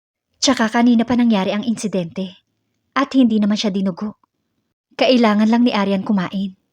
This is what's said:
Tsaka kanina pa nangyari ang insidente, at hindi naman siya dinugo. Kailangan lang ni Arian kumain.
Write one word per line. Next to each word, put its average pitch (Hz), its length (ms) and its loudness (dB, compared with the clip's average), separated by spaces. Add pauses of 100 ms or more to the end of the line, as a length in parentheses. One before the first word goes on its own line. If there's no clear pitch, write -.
(380)
Tsaka 240 300 0
kanina 233 400 2
pa 247 80 0
nangyari 214 400 0
ang 214 80 -4
insidente, 185 800 -6 (480)
at 277 240 -4
hindi 226 240 4
naman 208 160 0
siya 208 160 -4
dinugo. 196 480 -6 (800)
Kailangan 220 480 2
lang 240 160 2
ni 240 80 2
Arian 196 320 -2
kumain. 190 560 -4 (140)